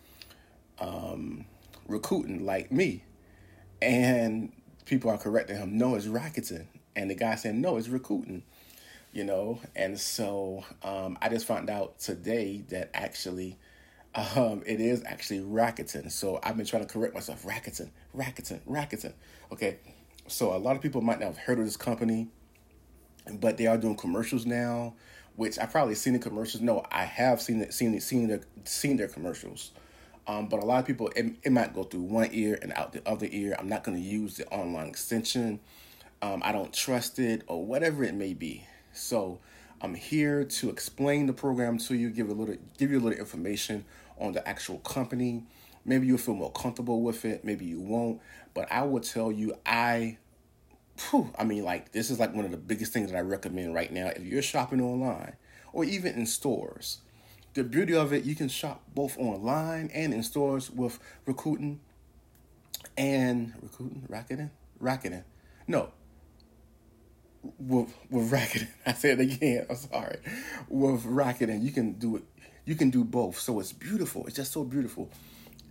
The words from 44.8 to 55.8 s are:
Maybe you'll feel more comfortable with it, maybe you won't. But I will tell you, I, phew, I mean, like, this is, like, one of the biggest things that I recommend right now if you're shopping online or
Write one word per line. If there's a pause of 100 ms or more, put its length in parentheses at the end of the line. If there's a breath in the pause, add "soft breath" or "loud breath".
Maybe
you'll
feel
more
comfortable
with
it,
maybe
you
won't. (320 loud breath)
But
I
will
tell
you, (100)
I, (800)
phew,
I
mean,
like,
this
is,
like,
one
of
the
biggest
things
that
I
recommend
right
now
if
you're
shopping
online (360 loud breath)
or